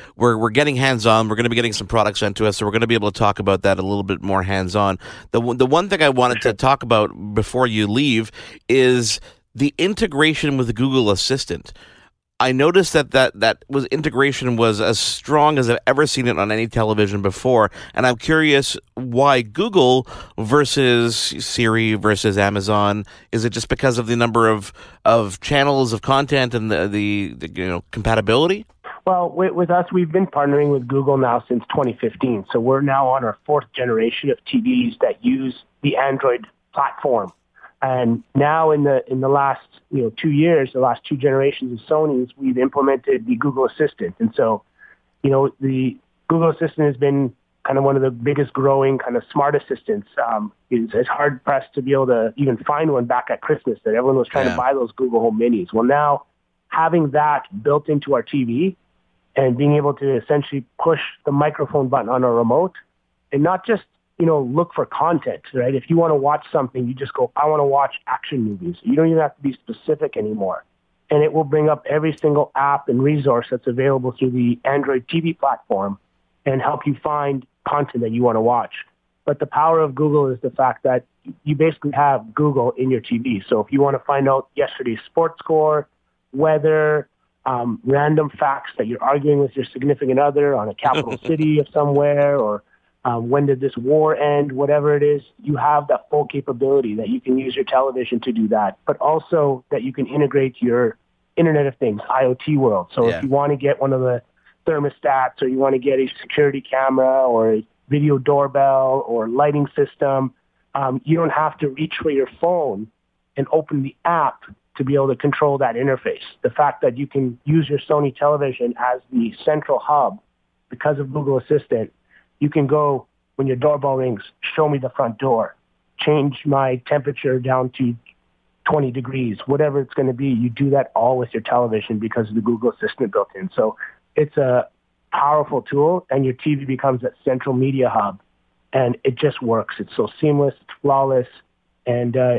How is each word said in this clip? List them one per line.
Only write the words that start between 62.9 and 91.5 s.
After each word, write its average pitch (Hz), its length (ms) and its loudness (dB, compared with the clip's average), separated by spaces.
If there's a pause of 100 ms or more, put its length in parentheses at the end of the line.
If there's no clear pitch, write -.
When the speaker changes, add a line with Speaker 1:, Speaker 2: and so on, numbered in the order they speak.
Speaker 2:
and 143 100 0
not 180 240 0
just, 220 160 -2 (360)
you 170 80 2
know, 151 160 2
look 147 320 -2
for 135 100 -2
content, 147 580 -2 (100)
right? 127 220 0
If 123 140 -4
you 165 80 2
wanna 165 180 4
watch 143 380 0
something, 127 340 -2
you 127 80 -4
just 131 200 -10
go, 123 200 -2
"I 147 120 2
wanna 151 200 2
watch 139 300 0 (100)
action 127 380 -4
movies." 90 380 -6
You 123 120 0
don't 160 140 4
even 165 100 2
have 151 160 0
to 139 80 -20
be 139 120 -2
specific 147 600 -6
anymore. 104 480 -4 (460)
And 151 140 4
it 156 80 0
will 156 120 2
bring 151 240 2
up 147 200 0
every 151 320 -2
single 147 340 0
app 143 340 0
and 127 140 0
resource 135 480 2
that's 123 160 -4
available 127 460 0
through 127 180 -2
the 120 340 0
Android 135 440 -2
T 165 120 -2
V 165 120 -2
platform 101 680 -2 (460)
and 131 160 0
help 147 260 -4
you 147 160 0
find 143 420 -2 (220)
content 135 380 -2
that 113 80 -4
you 120 100 -2
wanna 113 200 2
watch. 117 320 0 (500)
But 143 160 -2
the 147 60 -4
power 160 340 2
of 143 140 0
Google 147 340 2
is 123 120 -4
the 127 100 -4
fact 131 340 -2
that 127 200 0 (380)
you 147 140 -2
basically 151 360 0
have 131 420 0
Google 131 380 0
in 131 180 -2
your 120 100 0
T 117 180 -4
V. 113 300 -4
So 113 120 2
if - 120 -6
you 139 80 2
wanna 139 200 2
find 139 280 0
out 135 260 0
yesterday's 123 520 -4
sports 165 320 -2
score, 156 500 0 (440)
weather, 151 760 2 (360)
um, 120 400 -4
random 147 460 2
facts 139 480 -2
that 110 80 -2
you're 120 160 -8
arguing 143 380 2
with 139 160 -2
your 127 80 -4
significant 131 560 -2
other 143 340 2
on 107 140 -2
a 98 60 -8
capital 131 440 -2
Speaker 1:
<laughs> - 80 -16
Speaker 2:
city 156 320 0